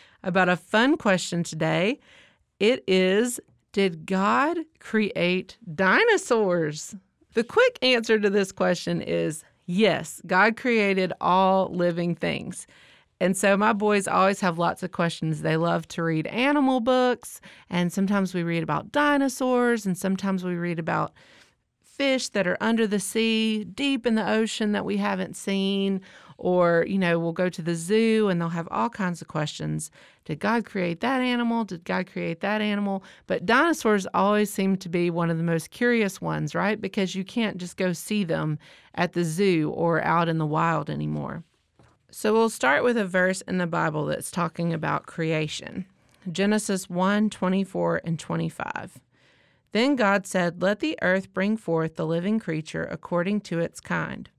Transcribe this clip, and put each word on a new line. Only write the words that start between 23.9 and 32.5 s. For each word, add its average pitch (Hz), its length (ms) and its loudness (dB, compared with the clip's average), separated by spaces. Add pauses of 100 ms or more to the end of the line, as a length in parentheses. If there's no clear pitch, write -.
in 233 80 2
the 220 160 0
ocean 220 400 0
that 202 140 0
we 202 140 -2
haven't 196 360 -2
seen, 196 680 0 (360)
or, 170 500 4
you 190 100 -2
know, 170 220 2
we'll 170 140 -2
go 185 160 0
to 175 120 -6
the 170 140 -2
zoo 220 540 2
and 175 120 2
they'll 170 80 -2
have 170 220 -4
all 226 180 -2
kinds 180 320 -4
of - 60 -12
questions. 156 640 -6 (340)
Did 151 140 -6
God 220 260 0
create 175 360 -4
that 254 200 0
animal? 240 440 0
Did 175 180 -10
God 185 240 -4
create 170 320 -6
that 214 220 -2